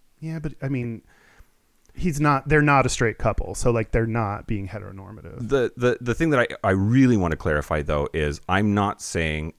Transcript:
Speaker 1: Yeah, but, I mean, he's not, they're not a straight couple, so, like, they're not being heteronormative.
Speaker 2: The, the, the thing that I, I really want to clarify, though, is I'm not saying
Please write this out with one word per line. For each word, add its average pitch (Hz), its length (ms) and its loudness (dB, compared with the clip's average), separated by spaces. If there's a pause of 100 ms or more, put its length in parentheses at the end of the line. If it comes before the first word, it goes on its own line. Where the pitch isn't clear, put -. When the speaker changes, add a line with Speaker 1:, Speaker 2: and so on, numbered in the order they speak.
(180)
Speaker 1:
Yeah, 160 220 -8
but, 151 220 -8
I 135 60 -6
mean, 120 340 -6 (920)
he's 151 260 -4
not, 147 280 0
they're 151 140 6
not 143 240 6
a - 20 0
straight 113 300 -2
couple, 101 360 -2
so, - 160 2
like, 113 220 0
they're 113 140 2
not 110 400 -4
being 98 220 -4
heteronormative. 98 800 -14
Speaker 2:
The, 127 280 2
the, 123 240 2
the 120 140 -2
thing 165 160 0
that 135 100 4
I, - 280 -2
I - 40 4
really 117 440 6
want 87 160 2
to 78 40 0
clarify, 76 460 -2
though, 73 320 -2
is 73 340 -2
I'm 101 260 2
not 101 280 -2
saying 80 560 -4